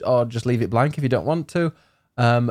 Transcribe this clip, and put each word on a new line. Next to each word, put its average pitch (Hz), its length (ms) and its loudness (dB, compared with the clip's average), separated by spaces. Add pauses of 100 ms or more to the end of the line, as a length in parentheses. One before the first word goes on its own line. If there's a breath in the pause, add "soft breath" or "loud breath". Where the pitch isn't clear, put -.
or 123 200 2
just 117 220 -6
leave 123 160 2
it 92 80 -2
blank 131 280 0
if 147 40 -6
you 131 60 0
don't 113 180 0
want 156 220 -2
to. 170 240 -2 (460 soft breath)
Um, 120 320 2